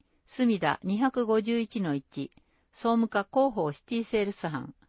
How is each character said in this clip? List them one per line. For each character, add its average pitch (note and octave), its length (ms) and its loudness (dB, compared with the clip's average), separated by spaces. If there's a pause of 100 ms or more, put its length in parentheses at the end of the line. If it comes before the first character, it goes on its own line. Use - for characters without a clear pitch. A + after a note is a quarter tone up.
(260)
墨 A#3 340 0
田 D3+ 220 0
二 F#3+ 160 -2
百 B3+ 280 0
五 A3 140 2
十 A3+ 180 0
一 A3 220 -4
の D#3+ 140 0
一、 C#3 360 -8 (420)
総 A#3 240 0
務 A3+ 120 2
課 G3+ 160 -2
広 C4+ 300 2
報 D#3+ 180 0
シ - 120 -18
テ - 120 -6
ィ A#3 80 -2
セ G#3+ 180 0
ー G3 40 -2
ル G3+ 60 -4
ス - 160 -8
班、 C#3 260 -8 (140)